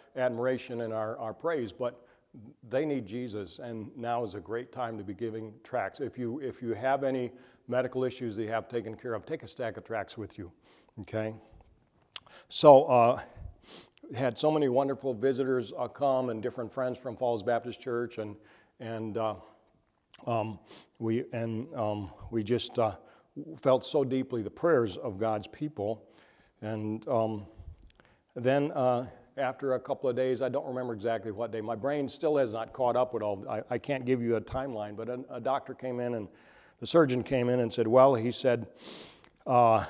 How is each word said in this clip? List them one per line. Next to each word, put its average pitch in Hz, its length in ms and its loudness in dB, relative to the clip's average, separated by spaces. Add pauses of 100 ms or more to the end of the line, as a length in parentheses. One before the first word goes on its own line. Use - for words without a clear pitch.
(160)
admiration 127 640 -2
and 113 120 -4
our, 110 260 -4
our 113 140 -6
praise, 143 380 -4
but 120 340 -6 (640)
they 131 160 0
need 139 220 -2
Jesus, 104 540 -8
and 113 360 -10
now 120 280 -2
is 98 100 -8
a 104 60 -8
great 113 320 -8
time 117 260 -6
to 101 60 -10
be 98 100 -8
giving 110 480 -8
tracts. 104 380 -4
If 127 180 -8
you, 123 220 -4
if 127 220 -8
you 113 120 0
have 135 300 0
any 131 260 0 (380)
medical 127 340 0
issues 120 340 -4
that 113 60 -4
you 107 60 -4
have 110 200 -2
taken 110 280 -6
care 120 180 -6
of, 104 100 -6
take 151 200 -8
a 107 40 -14
stack 110 280 -6
of - 80 -14
tracts 107 340 -6
with 104 180 -10
you, 87 140 -12 (500)
okay? 110 340 -4 (1120)
So, 147 360 10
uh, 123 360 6 (960)
had 123 200 -2
so 151 140 2
many 151 180 4
wonderful 135 460 0
visitors, 127 640 0
uh, 123 100 -4
come 131 420 0
and 110 120 -6
different 113 300 -6
friends 127 260 -4
from 117 180 -10
Falls 120 260 0
Baptist 117 380 -2
Church, 120 380 -4
and, 104 180 -8 (440)
and, 113 360 -6
uh, 110 180 -2 (920)
um, 107 320 -2 (400)
we, 113 340 0
and, 117 420 -6
um, 104 360 -4 (200)
we 113 120 0
just, 113 360 0
uh, 110 180 2 (640)
felt 131 240 4
so 147 180 2
deeply 131 400 -2
the 101 80 -6
prayers 120 460 2
of 101 220 -6
God's 107 300 0
people. 110 580 -6 (560)
And, 107 440 -4
um, 110 400 0 (880)
then, 139 380 2
uh, 127 340 2 (300)
after 131 380 -2
a 123 60 -2
couple 139 280 -2
of 120 80 0
days, 127 240 2
I 131 80 0
don't 143 180 -2
remember 127 280 -4
exactly 110 380 -2
what 107 200 -4
day, 113 80 -4
my 110 140 -4
brain 135 340 -2
still 151 300 0
has 120 160 2
not 113 180 -6
caught 123 240 2
up 127 160 2
with 110 100 -2
all, 104 240 -2
I, 110 220 -4
I 123 80 -2
can't 131 300 -4
give 127 160 2
you 117 140 2
a 110 40 2
timeline, 110 560 -6
but 113 140 -8
a, 127 180 -6
a 123 120 -10
doctor 135 340 -2
came 123 260 -4
in 120 140 0
and 107 140 -4 (520)
the 120 60 -8
surgeon 127 360 6
came 123 280 2
in 127 100 4
and 113 120 2
said, 117 140 2
"Well," 127 280 10
he 113 160 0
said, 120 360 0 (800)
uh, 117 440 8